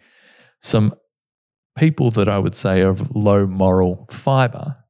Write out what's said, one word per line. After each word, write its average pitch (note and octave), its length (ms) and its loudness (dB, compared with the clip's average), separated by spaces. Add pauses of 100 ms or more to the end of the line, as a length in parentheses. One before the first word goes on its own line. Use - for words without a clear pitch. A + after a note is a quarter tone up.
(600)
Some G#2+ 340 0 (800)
people D3+ 360 2
that G#2 160 0
I G2+ 100 0
would G2 160 -2
say F#2+ 280 0
are F#2+ 80 4
of G2 260 -4
low G2+ 300 2
moral F#2 640 0
fibre C3+ 640 -2 (160)